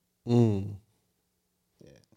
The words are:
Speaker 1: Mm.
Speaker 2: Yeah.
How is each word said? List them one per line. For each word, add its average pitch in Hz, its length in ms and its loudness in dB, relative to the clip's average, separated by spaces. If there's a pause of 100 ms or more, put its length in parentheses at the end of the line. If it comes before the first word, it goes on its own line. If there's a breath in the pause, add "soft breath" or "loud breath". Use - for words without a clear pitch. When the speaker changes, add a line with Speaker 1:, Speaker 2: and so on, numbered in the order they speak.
(280)
Speaker 1:
Mm. 104 500 0 (1080)
Speaker 2:
Yeah. - 60 -20 (280)